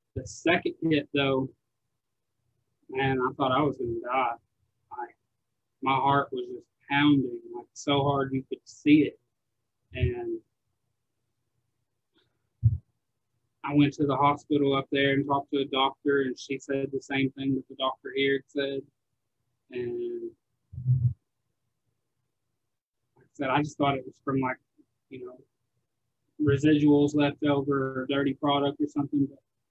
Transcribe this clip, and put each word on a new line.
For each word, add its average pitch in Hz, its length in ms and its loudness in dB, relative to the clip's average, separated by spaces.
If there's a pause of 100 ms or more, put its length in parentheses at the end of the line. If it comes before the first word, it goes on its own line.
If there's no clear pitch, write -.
(140)
The 123 120 -8
second - 560 0
hit, 156 300 0
though, 135 380 0 (1400)
man, 131 320 -2
I 127 140 -2
thought 131 180 -2
I 139 100 2
was 139 140 -2
gonna 117 260 -6
die. 123 320 -2 (600)
Like, - 200 -12 (640)
my 135 120 0
heart 139 380 2
was 123 140 -6
just 123 200 -14 (220)
pounding, 143 500 2 (160)
like, - 200 -14
so 143 300 0
hard 135 280 0
you 135 160 -4
could - 160 -10
see 151 380 4
it. - 160 -4 (760)
And 120 460 -4 (3250)
I 143 100 -4
went 143 200 6
to 147 120 0
the 143 100 0
hospital 143 600 2
up 135 140 -2
there 139 220 2
and 139 140 0
talked 139 260 -2
to 143 80 0
a 135 60 0
doctor, 139 560 0
and 127 160 -4
she 135 200 -8
said 139 340 -4
the 131 100 -6
same 135 300 -2
thing 135 240 -2
that 131 120 -8
the 131 80 -20
doctor 131 380 -6
here 139 200 2
had 135 160 -6
said. 139 300 -4 (920)
And 359 580 -8 (2750)
like - 80 -20
I - 100 -20
said, 135 160 -4
I 147 120 2
just 151 160 -8
thought 139 180 2
it 127 100 -8
was - 180 -20
from, 135 160 -2
like, 127 180 -4 (520)
you 127 140 -14
know, 127 140 -16 (1080)
residuals 147 720 4
left 147 300 0
over 139 560 0
or 131 80 -8
dirty 139 260 0
product 143 460 0
or 147 80 -2
something. 143 420 -2
But - 80 -20 (320)